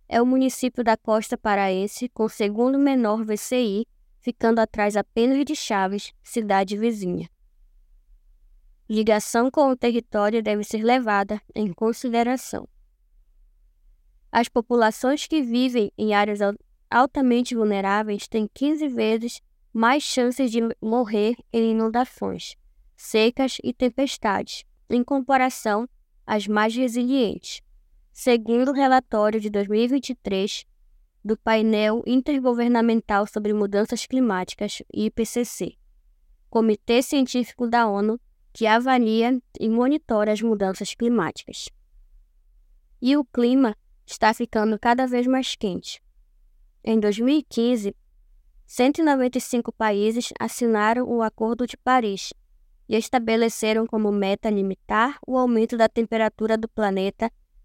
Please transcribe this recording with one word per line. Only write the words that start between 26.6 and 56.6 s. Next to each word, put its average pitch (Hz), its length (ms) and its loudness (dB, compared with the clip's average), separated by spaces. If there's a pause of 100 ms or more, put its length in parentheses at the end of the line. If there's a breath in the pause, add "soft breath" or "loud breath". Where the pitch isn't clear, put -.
resilientes, 247 880 -2 (500)
segundo 240 580 2
o 285 40 0
relatório 247 680 2
de 214 100 -6
dois 202 180 -2
mil 214 140 0
e 240 60 2
vinte 262 240 -2
e 247 40 -6
três 196 500 -4 (580)
do 214 140 -2
Painel 220 680 2
Intergovernamental 240 1200 2
sobre 214 280 -4
Mudanças 208 520 -2
Climáticas, 208 800 -2 (100)
I 214 160 -2
P 226 160 -4
C 240 200 -4
C, - 280 -10 (760)
Comitê 226 520 2
Científico 247 680 -2
da 233 200 2
onu 208 320 0 (340)
que 226 140 -2
avalia 240 720 2 (180)
e 220 80 0
monitora 226 640 0
as 214 80 0
mudanças 202 540 -2
climáticas. - 760 -2 (1300)
E 262 160 2
o 294 80 0
clima 240 500 2 (300)
está - 260 0
ficando 220 460 -2
cada 247 300 2
vez 247 180 0
mais 262 300 0
quente. - 440 -8 (840)
Em 220 160 2
dois 208 180 0
mil 262 220 2
e - 20 -8
quinze, 233 540 -2 (720)
cento 269 320 2
e 330 40 4
noventa 262 360 2
e - 20 -8
cinco 240 300 -4
países 220 680 -2
assinaram 226 680 0
o 233 140 0
Acordo 226 420 -2
de - 100 -10
Paris 226 560 0 (560)
e 220 80 -2
estabeleceram 226 920 0
como 220 240 0
meta 202 400 0
limitar 208 760 -2
o 254 100 -4
aumento 240 420 2
da 226 120 4
temperatura 220 680 -2
do 220 100 -6